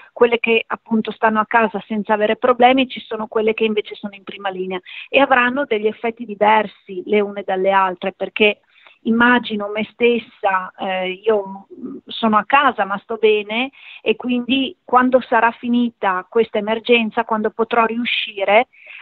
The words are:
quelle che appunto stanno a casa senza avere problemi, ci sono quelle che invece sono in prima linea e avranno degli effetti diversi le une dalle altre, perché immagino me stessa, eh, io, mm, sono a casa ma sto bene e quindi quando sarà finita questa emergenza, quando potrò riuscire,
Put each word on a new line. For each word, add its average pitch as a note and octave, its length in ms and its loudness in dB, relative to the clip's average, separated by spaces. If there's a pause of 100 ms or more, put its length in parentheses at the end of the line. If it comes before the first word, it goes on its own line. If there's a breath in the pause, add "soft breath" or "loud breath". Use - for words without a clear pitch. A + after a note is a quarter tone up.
(120)
quelle A#3+ 260 4
che A3+ 280 0
appunto A3 460 -4
stanno A3 280 0
a G#3 60 -2
casa G#3 400 0
senza A3 280 -2
avere G#3+ 220 0
problemi, B3+ 520 4
ci A#3 120 -14
sono A3 280 -10
quelle A3 260 0
che A3 100 -2
invece G#3+ 300 -4
sono G3+ 200 -12
in G3 100 -20
prima G3+ 240 -10
linea F#3 320 -6 (280 loud breath)
e - 120 2
avranno C4 440 2
degli G#3+ 220 -2
effetti A3+ 380 -4
diversi G#3 840 0
le G#3 140 2
une G3+ 220 -6
dalle F#3+ 280 -2
altre, F#3+ 420 0
perché G#3 480 -2 (420 soft breath)
immagino A#3 680 0
me G#3+ 240 -6
stessa, G3+ 840 -2
eh, F#3 460 -6
io, G3 480 -2
mm, - 240 -14 (100)
sono A3 300 -2
a G3+ 80 2
casa C4+ 400 2
ma G3 180 -4
sto A3+ 140 -8
bene G#3+ 540 0 (300 loud breath)
e - 160 -2
quindi B3 680 -4
quando B3 440 2
sarà A#3 240 2
finita A#3 760 -2
questa A3+ 300 -2
emergenza, A3 680 0
quando A3 260 -2
potrò A3+ 340 0
riuscire, A3 840 0 (340 loud breath)